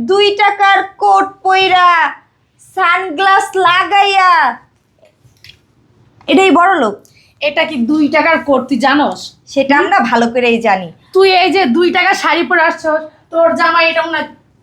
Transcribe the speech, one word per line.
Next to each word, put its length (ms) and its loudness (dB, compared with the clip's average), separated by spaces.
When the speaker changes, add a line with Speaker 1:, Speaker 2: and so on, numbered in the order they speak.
Speaker 1:
দুই 160 2
টাকার 360 2
কোট 240 2
পইরা, 480 2
সানগ্লাস 720 0
লাগাইয়া, 640 2
এটাই 300 2
বড় 140 2
লোক। 120 -4
Speaker 2:
এটা 240 -4
কি 120 -8
দুই 180 0
টাকার 280 0
কোট, 200 0
তুই 180 -2
জানোস? 340 0
Speaker 1:
সেটা 300 0
আমরা 160 0
ভালো 240 0
করেই 320 0
জানি। 220 -2
Speaker 2:
তুই 160 4
এই 140 0
যে 60 2
দুই 200 2
টাকার 260 0
শাড়ি 280 -2
পরে 200 2
আসছস, 320 -4
তোর 240 2
জামাই 340 0
এটা 160 -4
মনে 120 -6
হয় 100 -8